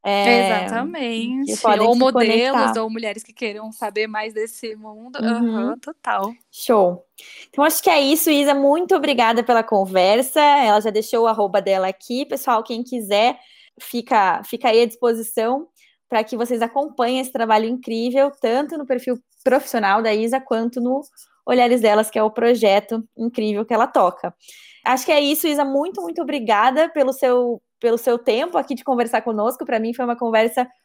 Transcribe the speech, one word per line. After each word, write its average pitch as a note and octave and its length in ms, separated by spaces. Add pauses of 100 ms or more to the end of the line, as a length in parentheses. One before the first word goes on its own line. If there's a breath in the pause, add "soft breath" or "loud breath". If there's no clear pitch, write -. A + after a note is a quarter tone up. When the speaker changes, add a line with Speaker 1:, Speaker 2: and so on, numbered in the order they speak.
Speaker 1:
é, G3+ 600
Speaker 2:
Exatamente. B3 880
Speaker 1:
que G#3 80
podem G#3+ 260
Speaker 2:
Ou A#3+ 60
Speaker 1:
se A#3+ 60
Speaker 2:
modelos, B3 520
Speaker 1:
conectar. A3+ 300
Speaker 2:
ou A3 80
mulheres A3 320
que - 120
queiram A3 380
saber G#3+ 360
mais G#3+ 260
desse A3 420
mundo. G#3+ 460
Speaker 1:
Uhum. A3 60 (280)
Speaker 2:
Aham, B3 220
total. A3+ 560 (180)
Speaker 1:
Show. F#3 540 (440 loud breath)
Então, C#4+ 140
acho D#4+ 200
que G4 80
é D4+ 100
isso, D4+ 300
Isa. C#4+ 240
Muito D4 400
obrigada A#3+ 480
pela A#3 180
conversa. G3+ 800
Ela C#4 400
já A3 80
deixou A3 360
o - 20
arroba G#3 340
dela F#3+ 260
aqui. A#3+ 380
Pessoal, B3+ 380
quem A#3 200
quiser, A3+ 540 (420 soft breath)
fica, A3 640
fica A#3 260
aí A3+ 120
à A#3+ 40
disposição A#3 840 (400 soft breath)
pra A3+ 160
que A3+ 120
vocês A#3 260
acompanhem B3+ 580
esse B3+ 120
trabalho A3 380
incrível, B3+ 600 (100)
tanto C4 360
no D4 80
perfil B3+ 340 (240)
profissional A#3 580
da A3 100
Isa, A3+ 300
quanto A#3+ 400
no B3+ 200 (440 soft breath)
Olhares A#3+ 360
Delas, G#3+ 280
que - 80
é A3 60
o G#3+ 80
projeto A3+ 840
incrível A3 500
que A#3+ 80
ela A3+ 120
toca. F3+ 480 (500 loud breath)
Acho B3+ 220
que F4+ 60
é D4+ 100
isso, D4 260
Isa. D4 160
Muito, C#4+ 380
muito E4+ 180
obrigada C4 680
pelo C4+ 240
seu, B3 480 (180)
pelo A#3 160
seu A#3 220
tempo B3+ 400
aqui C#4 160
de A#3+ 100
conversar A#3+ 380
conosco. A3+ 460
Pra A#3 120
mim A3+ 140
foi B3 100
uma A#3+ 120
conversa A#3+ 520 (180)